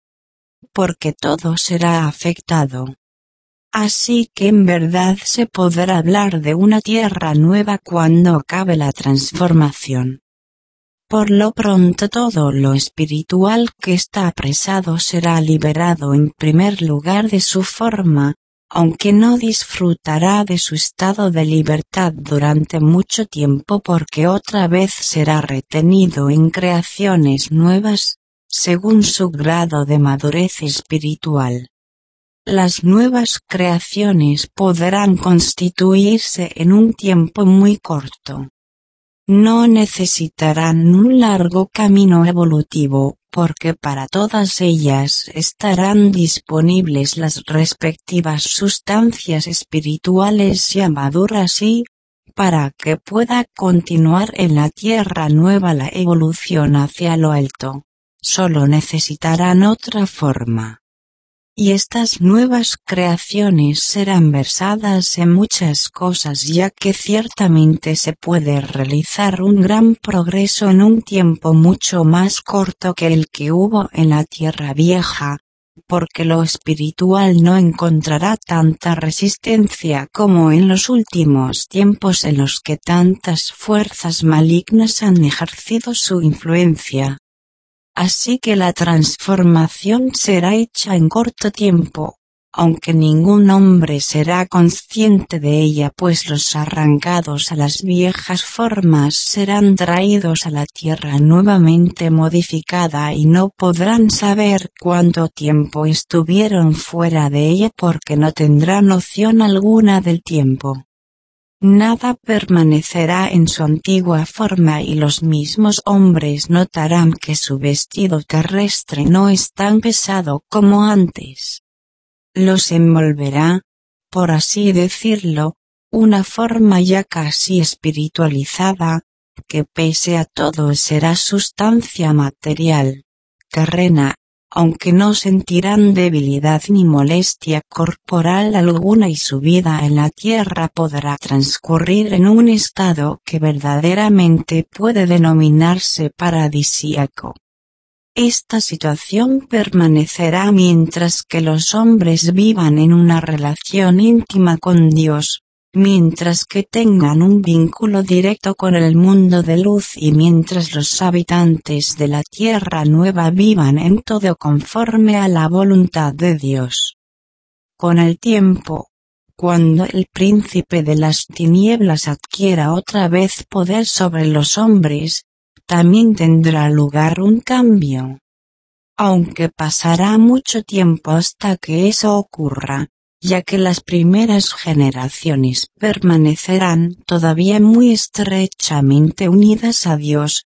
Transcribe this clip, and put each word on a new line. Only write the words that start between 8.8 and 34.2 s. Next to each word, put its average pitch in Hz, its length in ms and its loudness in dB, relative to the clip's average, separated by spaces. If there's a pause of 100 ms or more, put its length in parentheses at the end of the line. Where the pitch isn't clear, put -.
transformación. 139 1300 -2 (880)
Por 214 220 0
lo 208 220 4
pronto 196 580 0
todo 202 420 -2
lo 139 220 0
espiritual 180 960 -2 (100)
que 185 140 -2
está 185 340 -2
apresado 170 680 -4
será 170 420 -2
liberado 156 760 0
en 147 220 2
primer 180 460 0
lugar 165 480 -2
de 202 120 0
su 190 200 -2
forma, 185 720 0 (360)
aunque 165 440 0
no 226 240 4
disfrutará 185 1080 -2
de 185 140 -2
su - 180 -6
estado 190 560 -4
de 160 140 0
libertad 156 680 -2
durante 147 680 -2
mucho 175 460 0
tiempo 147 540 -2
porque 165 480 -2
otra 196 400 -2
vez 185 260 0
será 156 480 -2
retenido 156 880 0
en 160 200 4
creaciones 170 1040 -2
nuevas, 185 640 0 (320)
según 208 540 0
su 190 260 -2
grado 156 560 -2
de 147 140 0
madurez 147 600 -2
espiritual. 147 1080 -6 (760)
Las 185 380 0
nuevas 233 600 0
creaciones 180 1000 -2